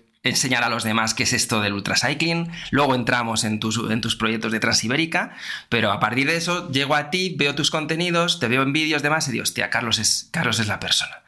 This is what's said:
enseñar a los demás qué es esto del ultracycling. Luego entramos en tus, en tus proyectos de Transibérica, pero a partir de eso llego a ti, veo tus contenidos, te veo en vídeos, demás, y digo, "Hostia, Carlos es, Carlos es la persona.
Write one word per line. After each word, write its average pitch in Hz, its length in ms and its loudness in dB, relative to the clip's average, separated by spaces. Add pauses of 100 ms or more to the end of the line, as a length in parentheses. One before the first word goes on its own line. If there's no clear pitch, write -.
(220)
enseñar 127 420 0
a 120 60 0
los 117 140 -2
demás 110 300 0
qué 120 100 -2
es 110 100 2
esto 110 280 0
del 101 120 0
ultracycling. 160 760 -2 (200)
Luego 135 220 4
entramos 120 520 0
en 107 140 0
tus, 110 200 -2 (100)
en 110 120 0
tus 110 140 -2
proyectos 110 360 0
de 110 80 0
Transibérica, 147 720 0 (380)
pero 110 220 2
a 101 80 0
partir 120 280 2
de 165 80 2
eso 175 360 -2
llego 139 240 2
a 147 140 0
ti, 180 280 -2
veo 143 180 0
tus 147 160 2
contenidos, 170 680 0
te 123 80 0
veo 131 160 4
en 139 100 2
vídeos, 156 280 2
demás, 147 260 2
y 127 40 -2
digo, 110 120 -2
"Hostia, - 260 -2
Carlos 113 280 0
es, - 340 0
Carlos 117 280 0
es 107 80 2
la 98 120 -2
persona. - 480 -2